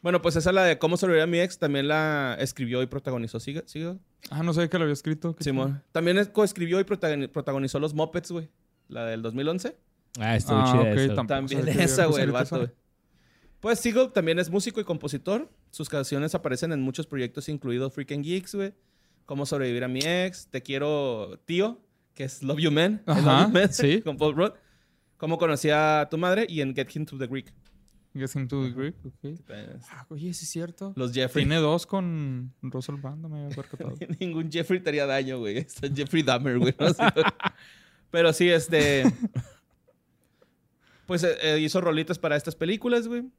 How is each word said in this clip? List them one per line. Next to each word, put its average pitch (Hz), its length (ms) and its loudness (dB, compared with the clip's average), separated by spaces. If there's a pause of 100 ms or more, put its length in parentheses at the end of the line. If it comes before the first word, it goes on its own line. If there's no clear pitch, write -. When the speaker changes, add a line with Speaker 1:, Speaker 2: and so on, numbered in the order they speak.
Speaker 1:
Bueno, 175 200 2
pues 160 140 2
esa 165 140 4
es 185 40 4
la 190 120 6
de 165 140 4
Cómo 170 180 2
sobrevivir 170 260 4
a 165 40 2
mi 170 120 2
ex. 180 200 0
También 143 280 0
la 151 500 0
escribió 123 460 -2
y 127 40 -2
protagonizó. 123 520 -6
¿Sigue? 139 280 -10
¿Sigue? 170 280 -8 (340)
Speaker 2:
Ah, 151 140 -4
no 170 100 2
sabía 165 160 2
que 180 80 0
la 165 60 2
había 147 100 2
escrito. 156 400 -4
Qué 156 120 -8
Speaker 1:
Simón. 135 240 0
Speaker 2:
chido. 139 120 -6 (120)
Speaker 1:
También 170 240 2
es, 202 100 4
coescribió 190 540 0
y - 20 2
protagoni-, 156 460 -2
protagonizó 139 500 -4
Los 147 140 -2
Muppets, 160 380 -4
güey. 160 180 -8 (400)
La 117 160 -8
del 113 160 -6
dos 113 120 -6
mil 135 140 -2
once. 180 300 -4 (420)
Speaker 3:
Ah, 113 160 2
estuvo 135 220 2
Speaker 2:
Ah, 131 140 6
Speaker 3:
chida 127 100 6
Speaker 2:
ok, 117 60 4
Speaker 3:
esa, 107 80 2
güey. 135 120 4
Speaker 2:
tampoco 131 200 0
Speaker 1:
También 135 340 -2
Speaker 2:
sabía - 40 0
que 165 60 0
había 175 220 4
Speaker 1:
esa, 185 140 4
güey, 147 160 2
el 139 60 2
Speaker 2:
escrito 139 40 0
Speaker 1:
vato, 127 140 0
Speaker 2:
esa. 165 100 -4
Speaker 1:
güey. 120 120 -2 (920)
Pues 226 180 0
Siegel 240 320 2
también 165 280 2
es 165 100 0
músico 202 320 -2
y - 20 -4
compositor. 175 680 -4 (220)
Sus - 160 -10
canciones 147 480 -2
aparecen 160 380 -2
en 139 80 -2
muchos 131 260 -4
proyectos, 131 400 -6
incluido 135 420 -4
Freaking 143 340 -8
Geeks, 185 320 -6
güey. 196 180 -4 (520)
Cómo 139 200 -6
sobrevivir 127 400 -2
a - 20 -4
mi 127 140 -4
ex. 180 460 -2
Te 127 160 -10
quiero, 135 800 -4
tío, 196 340 -2 (340)
que 135 120 -10
es - 180 -12
Love 139 160 -2
You 160 120 2
Man. 180 360 2
Es 156 100 2
Speaker 2:
Ajá, 147 260 6
Speaker 1:
Love 208 40 6
You 220 60 2
Man, 202 200 4
Speaker 2:
sí. 156 280 2
Speaker 1:
<laughs> - 20 -12
con 143 140 -6
Paul 151 180 2
Rudd. 190 160 2 (640)
Cómo 160 220 -2
conocí 156 320 2
a 151 420 4
tu 160 60 -4
madre 180 320 2
y 165 100 -4
en 135 160 -2
Get 131 180 -2
Him 151 120 -4
to 139 120 -14
the 131 100 -6
Greek. 131 260 -10 (640)
Speaker 2:
Get 135 200 -4
Him 135 120 -2
to 139 160 -2
the 131 80 -2
Greek, 135 220 -6 (100)
ok. 143 440 -14
Speaker 1:
Pues, 104 200 -16 (220)
Speaker 2:
Ah, 127 200 -20
oye, 160 260 -8
sí 160 100 -12
es 143 60 -10
cierto. 175 440 -10
Speaker 1:
Los 123 180 -4
Jeffrey. 131 320 0
Speaker 2:
Tiene 156 140 2
dos 160 280 2
con 147 760 -4
Russell 131 360 -8
Brand, 139 260 -12
no 165 40 -12
me 151 180 -10
había 143 100 -8
percatado. 139 400 -10 (120)
Speaker 1:
<laughs> - 120 -6
Ningún 165 320 -4
Jeffrey 165 300 0
te 165 80 -2
haría 147 180 0
daño, 135 320 -2
güey. 107 180 -4
Está - 340 -6
Jeffrey 143 300 0
Dahmer, 127 380 2
güey. 123 200 4
No 160 140 4
sé. - 80 -2 (560)
Speaker 2:
<laughs> - 540 -20
Speaker 1:
Pero 170 200 6
sí, 175 180 4
este... 147 540 4 (2000)
Pues, 175 180 0
eh, 170 180 4
eh, 151 180 2
hizo 156 220 2
rolitas 160 380 0
para 151 160 0
estas 151 200 -4
películas, 226 520 0
güey. 240 160 -6 (160)